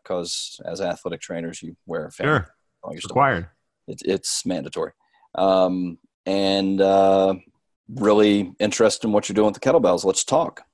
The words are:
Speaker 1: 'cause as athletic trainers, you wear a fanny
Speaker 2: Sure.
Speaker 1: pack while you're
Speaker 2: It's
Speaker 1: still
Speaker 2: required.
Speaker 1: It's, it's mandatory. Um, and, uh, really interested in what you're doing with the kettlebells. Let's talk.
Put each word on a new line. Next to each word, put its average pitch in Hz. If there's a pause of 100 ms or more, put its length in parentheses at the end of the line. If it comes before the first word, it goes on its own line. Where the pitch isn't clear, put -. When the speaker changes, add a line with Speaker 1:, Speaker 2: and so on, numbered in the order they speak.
Speaker 1:
'cause -
as 85
athletic 85
trainers, 85
you 82
wear 82
a -
fanny -
Speaker 2:
Sure. 147
Speaker 1:
pack 82 (300)
while -
you're -
Speaker 2:
It's -
Speaker 1:
still -
Speaker 2:
required. 120 (400)
Speaker 1:
It's, 92
it's -
mandatory. 82 (420)
Um, 92 (260)
and, 98
uh, 95 (600)
really 104
interested 107
in 107
what 104
you're 101
doing 107
with -
the -
kettlebells. 95
Let's 95
talk. - (120)